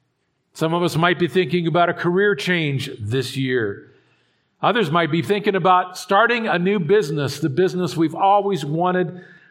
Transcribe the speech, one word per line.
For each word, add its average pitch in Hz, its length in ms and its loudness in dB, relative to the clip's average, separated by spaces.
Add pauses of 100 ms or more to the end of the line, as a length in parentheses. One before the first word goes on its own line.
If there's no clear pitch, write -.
(560)
Some 160 160 -2
of 175 120 0
us 170 100 -2
might 170 240 2
be 175 80 2
thinking 175 400 0
about 170 220 2
a 175 40 0
career 190 440 0
change 156 520 -2 (120)
this 127 360 -4
year. 123 540 -2 (720)
Others 190 260 2
might 165 220 0
be 165 100 0
thinking 196 360 0
about 180 420 2
starting 226 480 2
a 175 140 0
new 196 180 0
business, 156 640 0
the 160 80 0
business 165 480 -2
we've 160 180 0
always 196 500 2
wanted 175 560 -2 (300)